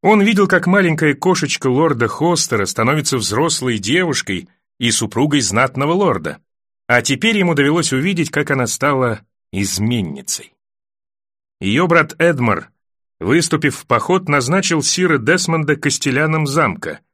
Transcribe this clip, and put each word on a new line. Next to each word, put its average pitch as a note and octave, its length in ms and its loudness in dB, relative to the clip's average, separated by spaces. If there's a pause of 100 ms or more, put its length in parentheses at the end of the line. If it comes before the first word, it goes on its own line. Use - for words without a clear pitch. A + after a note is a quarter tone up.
Он G#3 200 4
видел, G3+ 240 4
как F3+ 200 2
маленькая E3+ 480 2
кошечка F3 520 -2
лорда C3 400 2
Хостера B2+ 600 0
становится C#3 520 -2
взрослой A#2 600 -2
девушкой B2 680 -2 (300)
и A#2 140 0
супругой C#3+ 480 0
знатного B2+ 520 0
лорда, A#2+ 460 -2 (480)
а A#2+ 160 2
теперь G#3 340 0
ему F3 180 2
довелось D3 380 2
увидеть, E3 380 -2
как C#3+ 200 -2
она C3+ 180 0
стала C3 520 0 (300)
изменницей. G2+ 1040 -4 (1040)
Её B2 280 0
брат E3 300 0
Эдмар, B2 520 0 (480)
выступив D3+ 580 0
в - 100 -18
поход, F3+ 420 0
назначил D3 540 0
сира F3 360 0
Десмонда D#3 560 0
костеляном D3+ 720 -2
замка B2+ 540 -2 (140)